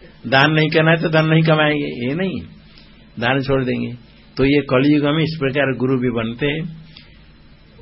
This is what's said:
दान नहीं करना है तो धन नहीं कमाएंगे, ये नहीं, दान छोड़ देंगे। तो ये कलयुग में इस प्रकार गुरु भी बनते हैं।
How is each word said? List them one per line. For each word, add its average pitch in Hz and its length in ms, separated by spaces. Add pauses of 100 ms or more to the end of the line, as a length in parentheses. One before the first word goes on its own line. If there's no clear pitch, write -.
(300)
दान 139 220
नहीं 156 180
करना 160 220
है 165 60
तो 160 120
धन 156 160
नहीं 160 180
कमाएंगे, 151 640
ये 139 80
नहीं, 180 200 (840)
दान 131 220
छोड़ 135 220
देंगे। 120 300 (440)
तो 135 80
ये 143 160
कलयुग 143 440
में 156 180
इस 160 160
प्रकार 135 380
गुरु 127 200
भी 123 120
बनते 117 380
हैं। 156 340 (1000)